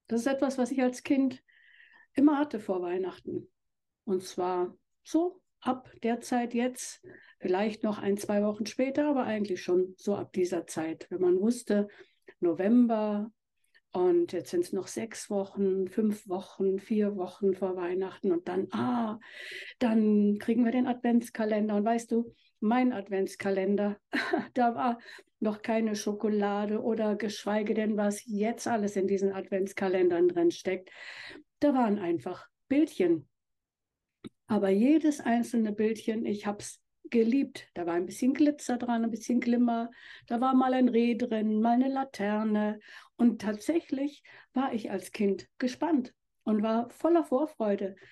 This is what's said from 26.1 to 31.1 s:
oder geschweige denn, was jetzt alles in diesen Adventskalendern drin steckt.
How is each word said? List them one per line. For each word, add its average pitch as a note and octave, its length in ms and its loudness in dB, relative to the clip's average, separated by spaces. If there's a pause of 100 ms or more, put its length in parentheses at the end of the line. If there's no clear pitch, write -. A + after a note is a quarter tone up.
oder A3 340 0
geschweige G#3 580 -2
denn, G#3+ 220 0
was G3+ 300 -2
jetzt A3 420 -4
alles G#3 280 -2
in F#3+ 120 0
diesen G3 240 0
Adventskalendern F#3 960 0
drin F3 240 2
steckt. F#3 380 -6 (720)